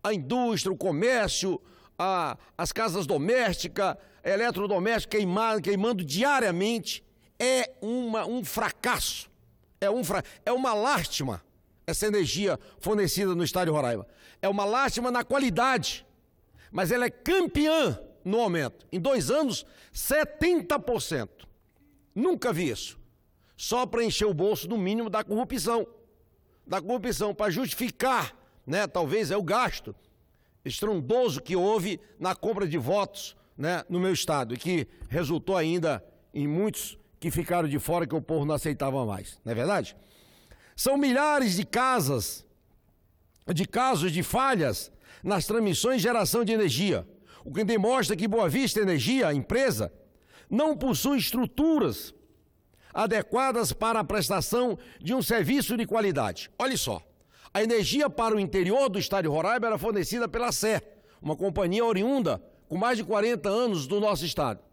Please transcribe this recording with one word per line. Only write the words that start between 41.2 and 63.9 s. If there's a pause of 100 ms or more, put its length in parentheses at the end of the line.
de
casas, (1080)
de
casos
de
falhas (320)
nas
transmissões
e
geração
de
energia, (360)
o
que
demonstra
que
Boa
Vista
Energia,
a
empresa, (560)
não
possui
estruturas (800)
adequadas
para
a
prestação (220)
de
um
serviço
de
qualidade.
Olha
só, (520)
a
energia
para
o
interior
do
estado
de
Roraima
era
fornecida
pela
sé, (400)
uma
companhia
oriunda (240)
com
mais
de
quarenta
anos
do